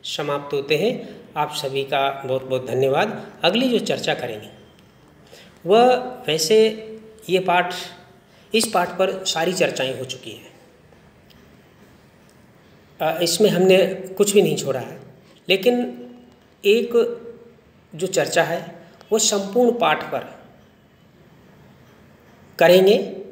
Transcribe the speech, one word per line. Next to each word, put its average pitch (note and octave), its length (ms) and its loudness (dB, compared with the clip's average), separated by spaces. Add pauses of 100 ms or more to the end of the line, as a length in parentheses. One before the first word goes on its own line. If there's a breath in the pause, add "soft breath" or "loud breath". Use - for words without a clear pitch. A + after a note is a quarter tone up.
समाप्त D3 500 -6
होते D3 220 -2
हैं। - 480 -4 (120)
आप D3+ 140 -2
सभी C#3 340 -6
का C3+ 420 -2
बहुत C3 180 -4
बहुत C3 220 -4
धन्यवाद। C3+ 680 -2 (100)
अगली A3 260 2
जो A#3 100 0
चर्चा - 360 -4
करेंगे A2 340 -10 (1160 loud breath)
वह, A#3+ 280 6 (320)
वैसे A3 640 2 (400)
ये F#3 80 2
पाठ, F3 360 0 (800 soft breath)
इस A3 120 2
पाठ F3+ 220 -2
पर F#3+ 360 -4
सारी E3+ 280 -2
चर्चाएं C3 460 -2
हो C3 60 -8
चुकी - 260 -14
हैं, - 200 -20 (2500)
अ, D#3+ 220 -2
इसमें F#3+ 280 2
हमने F#3 360 6
कुछ - 460 -2
भी G3+ 100 6
नहीं D#3 140 2
छोड़ा C3+ 240 -4
है, - 200 -14 (480 soft breath)
लेकिन A#3+ 540 0 (600)
एक A3+ 560 2 (720)
जो E3 120 -6
चर्चा E3+ 360 0
है E3 320 -4 (380 loud breath)
वो A3 60 2
संपूर्ण A3 600 0
पाठ D#3 240 2
पर - 360 -10 (2250)
करेंगे F#3+ 580 6 (160)